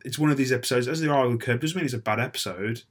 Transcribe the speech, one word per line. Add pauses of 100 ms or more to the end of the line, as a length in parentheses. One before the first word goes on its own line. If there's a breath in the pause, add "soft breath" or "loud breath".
it's
one
of
these
episodes,
as
they
are
with
Curb,
doesn't
mean
it's
a
bad
episode